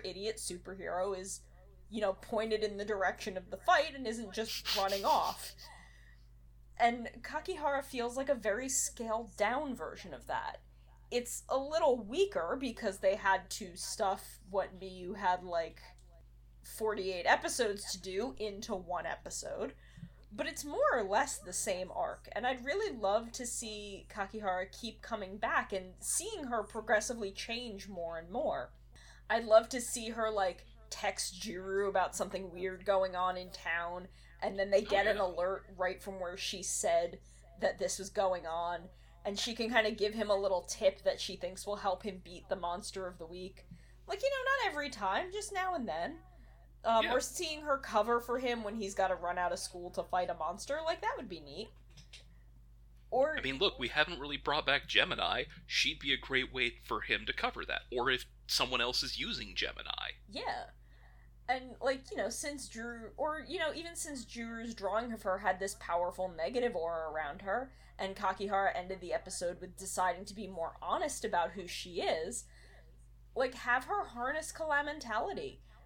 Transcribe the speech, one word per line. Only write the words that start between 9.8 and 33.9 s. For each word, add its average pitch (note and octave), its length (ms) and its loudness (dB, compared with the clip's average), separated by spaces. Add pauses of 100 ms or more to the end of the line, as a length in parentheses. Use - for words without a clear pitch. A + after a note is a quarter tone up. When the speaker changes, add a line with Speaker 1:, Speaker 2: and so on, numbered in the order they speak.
Speaker 1:
of B2 140 -12
that. - 320 -4 (520)
It's A#3+ 380 -2
a C4 100 2
little D4 400 4
weaker C#4+ 600 2
because A3 420 -2
they G3 160 6
had F#3+ 340 2
to - 260 -8
stuff - 600 -2 (100)
what F#3+ 320 0
Miyu F#3 360 -8
had, F#3 260 4
like, E3+ 380 -2 (840)
forty-eight F#3+ 640 -2
episodes A3 640 4
to F#3 100 -6
do G3 380 -2
into G#3 380 -4
one F3 300 -4
episode, - 680 -4 (560)
but G#3 160 -4
it's D#4+ 180 -6
more F4+ 280 2
or B3 100 4
less G3+ 360 2
the F3+ 140 -10
same F3+ 400 -2
arc, - 400 -4
and A#3 140 -2
I'd B3+ 180 0
really E4+ 320 0
love A3 360 2
to B3+ 140 -6
see G#3 600 -8
Kakihara G3 640 -2
keep - 320 -10
coming G3+ 340 -6
back A#3+ 360 0
and F#3 260 -4
seeing F4+ 460 -2
her A#3 180 0
progressively G#3+ 720 0
change A3+ 560 -6
more E3+ 300 -6
and E3+ 120 -12
more. F#3 400 0 (580)
I'd A3+ 180 4
love A3+ 240 12
to B3+ 100 0
see A#3 300 -4
her, A3 200 0
like, F#3+ 340 2 (260)
text F#3 520 -4
Jiru F#3+ 460 0
about F#3+ 260 4
something F#3 380 -4
weird F#3 320 -4
going F#3+ 320 4
on F3+ 200 2
in F3+ 140 -8
town, F3 560 -4 (340)